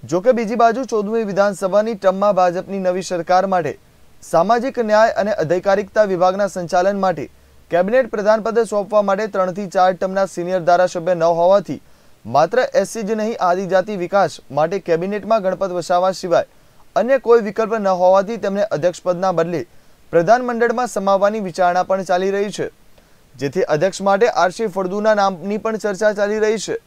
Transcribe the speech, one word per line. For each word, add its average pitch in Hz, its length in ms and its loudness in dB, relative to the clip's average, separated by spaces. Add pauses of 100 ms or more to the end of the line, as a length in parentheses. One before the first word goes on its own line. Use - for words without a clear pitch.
જો 156 180 -2
કે, 247 120 4
બીજી 226 300 -2
બાજુ 233 220 2
ચૌદમી 220 400 -4
વિધાનસભાની 202 680 0
ટર્મમાં 190 400 0
ભાજપની 180 480 0
નવી 185 280 -2
સરકાર 180 360 0
માટે 175 260 -2 (500)
સામાજિક 220 600 0
ન્યાય 214 380 4
અને 202 160 -2
અધિકારિકતા 190 760 0
વિભાગના 185 380 0
સંચાલન 185 500 -2
માટે 185 260 -2 (460)
કેબિનેટ 208 400 2
પ્રધાન 208 320 2
પદે 226 220 0
સોંપવા 208 360 0
માટે 202 260 0
ત્રણથી 185 480 -4
ચાર 185 180 4
ટર્મના 190 420 -2
સિનિયર 180 260 -4
ધારાસભ્ય 175 540 2
ન 165 120 2 (140)
હોવાથી 180 400 2 (440)
માત્ર 151 340 2 (140)
એસ 190 160 2
સી 226 140 -8
જ 214 140 -4
નહીં, 214 220 -4
આદિજાતિ 185 580 0
વિકાસ 180 420 0 (120)
માટે 165 280 -2
કેબિનેટમાં 190 640 -2
ગણપત 185 280 -2
વસાવા 180 420 0
સિવાય 165 340 0 (480)
અન્ય 247 240 2
કોઈ 233 220 4
વિકલ્પ 214 340 -4
ન 196 140 0 (100)
હોવાથી 190 380 4
તેમને 196 340 -2
અધ્યક્ષ 160 320 -2
પદના 185 280 -2
બદલે 165 300 -2 (520)
પ્રધાનમંડળમાં 233 800 2
સમાવવાની 202 480 0
વિચારણા 180 420 0
પણ 190 260 -2
ચાલી 190 220 0
રહી 202 200 -2
છે, 147 160 -6 (680)
જેથી 139 340 -2
અધ્યક્ષ 160 320 0
માટે 196 320 2
આર 175 180 2
સી 226 180 -4
ફળદુના 202 460 0
નામની 196 420 -2
પણ 220 200 -4
ચર્ચા 208 360 -2
ચાલી 208 260 -2
રહી 214 260 0
છે. 156 220 -6